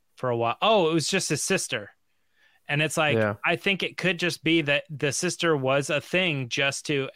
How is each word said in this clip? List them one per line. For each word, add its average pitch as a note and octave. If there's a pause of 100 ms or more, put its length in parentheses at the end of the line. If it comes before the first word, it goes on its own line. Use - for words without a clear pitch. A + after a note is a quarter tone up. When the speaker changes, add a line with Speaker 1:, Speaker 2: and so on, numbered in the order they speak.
(160)
Speaker 1:
for B2+
a A#2+
while. A#2
Oh, G3
it D#3+
was D#3+
just F#3+
his D3
sister. B2 (800)
And D3
it's D#3
like, D3+
Speaker 2:
Yeah. G#2 (100)
Speaker 1:
I E3+
think G3
it -
could F3+
just E3+
be D#3+
that C#3+
the C#3+
sister E3
was C3+
a D3
thing D#3
just C#3
to, C#3